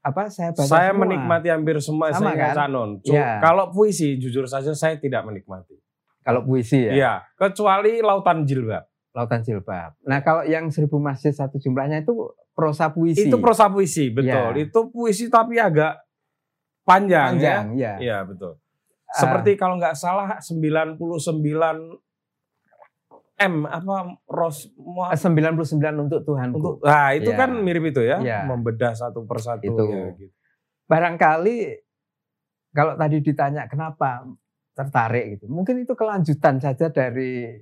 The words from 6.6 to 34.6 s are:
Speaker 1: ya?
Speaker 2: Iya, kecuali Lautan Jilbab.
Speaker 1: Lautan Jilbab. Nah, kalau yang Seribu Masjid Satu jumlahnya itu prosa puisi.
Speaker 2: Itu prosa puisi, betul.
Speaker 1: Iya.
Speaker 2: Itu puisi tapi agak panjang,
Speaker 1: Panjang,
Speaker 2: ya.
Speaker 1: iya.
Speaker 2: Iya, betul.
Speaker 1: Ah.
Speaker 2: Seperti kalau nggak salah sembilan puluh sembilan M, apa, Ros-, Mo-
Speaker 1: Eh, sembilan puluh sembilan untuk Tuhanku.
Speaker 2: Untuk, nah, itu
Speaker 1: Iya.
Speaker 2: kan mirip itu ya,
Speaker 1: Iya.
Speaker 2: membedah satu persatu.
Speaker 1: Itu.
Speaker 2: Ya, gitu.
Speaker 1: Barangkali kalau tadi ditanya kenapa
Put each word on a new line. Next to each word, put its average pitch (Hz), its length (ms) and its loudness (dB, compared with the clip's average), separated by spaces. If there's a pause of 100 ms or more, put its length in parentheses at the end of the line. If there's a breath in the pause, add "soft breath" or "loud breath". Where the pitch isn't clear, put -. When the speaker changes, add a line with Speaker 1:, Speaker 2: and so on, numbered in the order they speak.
Speaker 1:
ya? 113 120 2
Speaker 2:
Iya, 131 200 4 (240)
kecuali 202 640 2
Lautan 196 440 2
Jilbab. 123 400 -2 (300)
Speaker 1:
Lautan 120 280 -2
Jilbab. 95 600 -6
Nah, 135 180 -2
kalau 160 220 2
yang 160 260 -2
Seribu 147 300 0
Masjid 143 320 -2
Satu 143 260 -6
jumlahnya 139 460 -2
itu 233 160 -2 (320)
prosa 156 380 0
puisi. 165 360 2
Speaker 2:
Itu 214 140 4
prosa 220 300 6
puisi, 175 400 0
betul. 127 480 0
Speaker 1:
Iya. 151 80 0
Speaker 2:
Itu 226 240 0
puisi 233 400 -2
tapi 233 280 4
agak 160 460 2 (800)
panjang, 180 540 4
Speaker 1:
Panjang, 196 340 2
Speaker 2:
ya. 117 240 -4
Speaker 1:
iya. - 20 -
Speaker 2:
Iya, 110 280 -4
betul. 90 340 -14 (460)
Speaker 1:
Ah. - 100 -16
Speaker 2:
Seperti 165 400 2
kalau 185 220 0
nggak 170 180 0
salah 185 460 -4
sembilan 160 560 -2
puluh 170 240 -6
sembilan 156 560 -2 (1600)
M, 170 320 0
apa, 185 300 -6 (280)
Ros-, 165 500 -4
Mo- 180 360 -8
Speaker 1:
Eh, 160 80 0
sembilan 160 340 2
puluh 165 140 -2
sembilan 151 320 -2
untuk 147 240 -2
Tuhanku. 131 340 -4
Speaker 2:
Untuk, 151 240 -4
nah, 143 300 4
itu 156 180 0
Speaker 1:
Iya. 240 100 0
Speaker 2:
kan 262 180 4
mirip 175 300 0
itu 139 140 0
ya, 120 180 2
Speaker 1:
Iya. 120 280 -4
Speaker 2:
membedah 120 480 -2
satu 113 320 -10
persatu. 117 400 -6
Speaker 1:
Itu. 113 180 0
Speaker 2:
Ya, 95 300 -4
gitu. 95 160 -20 (560)
Speaker 1:
Barangkali 170 880 2 (960)
kalau 147 240 2
tadi 151 240 0
ditanya 143 480 -2
kenapa 139 560 -6 (500)